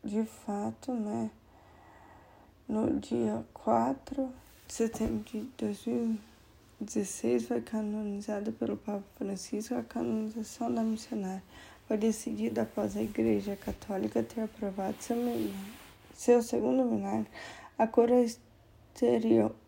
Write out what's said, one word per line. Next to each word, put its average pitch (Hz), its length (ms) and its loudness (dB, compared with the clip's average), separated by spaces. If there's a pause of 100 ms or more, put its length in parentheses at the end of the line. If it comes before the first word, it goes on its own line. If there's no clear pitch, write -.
de 214 220 0
fato, 220 640 -6
né, 220 380 -2 (1400)
no 214 320 0
dia 226 540 -2
quatro 254 800 0 (320)
de - 80 -16
setembro 226 520 -2
de 214 160 -8 (160)
dois 208 280 -4
mil 233 320 0 (640)
e - 20 -6
dezesseis, 220 640 0
foi 240 160 0
canonizada 208 880 -4
pelo 220 240 -2
Papa 202 280 -6 (120)
Francisco. 208 600 -4
A 240 80 -2
canonização 233 920 -4
da 233 80 0
missionária 208 600 -2 (440)
foi 220 100 2
decidida 220 680 0
após 208 340 -2
a 208 40 0
Igreja 208 540 2
Católica 208 680 -2
ter 233 180 -4
aprovado 202 580 -4
seu - 160 -2
milagre, 233 380 -2 (600)
seu 240 280 6
segundo 254 420 2
milagre, 214 460 0 (480)
a 226 80 6
cura 233 360 6
exterior 113 1300 2 (140)